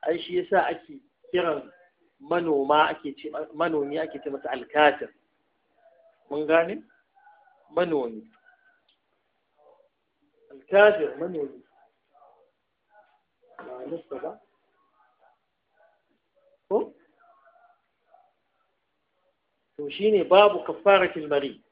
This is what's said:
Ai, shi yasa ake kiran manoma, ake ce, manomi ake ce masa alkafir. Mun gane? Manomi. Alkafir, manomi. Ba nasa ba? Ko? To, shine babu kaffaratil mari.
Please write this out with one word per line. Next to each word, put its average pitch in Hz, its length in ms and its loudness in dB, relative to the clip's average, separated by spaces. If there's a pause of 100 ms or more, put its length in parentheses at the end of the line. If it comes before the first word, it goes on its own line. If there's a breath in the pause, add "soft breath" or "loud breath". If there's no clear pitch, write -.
Ai, 165 160 -2
shi 175 180 -6
yasa 180 320 0
ake 151 300 -12 (340)
kiran 165 320 -2 (560)
manoma, 151 720 2
ake 147 260 -10
ce, 151 140 -14 (240)
manomi 151 420 -2
ake 160 260 -8
ce 147 60 -8
masa 135 220 -10
alkafir. 143 580 0 (1200)
Mun 151 160 -6
gane? 165 360 0 (920)
Manomi. 139 480 -4 (2250)
Alkafir, 151 680 2
manomi. 143 440 -8 (2000)
Ba 127 280 -16
nasa 151 360 -12
ba? 156 100 -8 (2500)
Ko? - 240 -2 (2750)
To, 147 100 -10
shine 196 340 2
babu 190 400 6
kaffaratil 180 680 0
mari. 139 320 -4 (100)